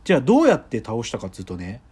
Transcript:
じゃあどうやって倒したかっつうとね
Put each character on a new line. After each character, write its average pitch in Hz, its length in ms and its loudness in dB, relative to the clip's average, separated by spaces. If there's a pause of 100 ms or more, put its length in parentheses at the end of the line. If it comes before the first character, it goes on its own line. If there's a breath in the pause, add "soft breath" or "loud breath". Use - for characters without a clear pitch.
じ 190 80 2
ゃ 160 40 6
あ 139 40 0
ど 220 200 6
う 330 60 4
や 208 80 2
っ - 80 -4
て - 160 -8
倒 - 120 -10 (120)
し - 80 -12
た 110 60 -6
か 95 100 -10
っ - 20 -14
つ 92 120 -14
う 92 40 -14
と 92 100 -12
ね 90 260 -12 (100)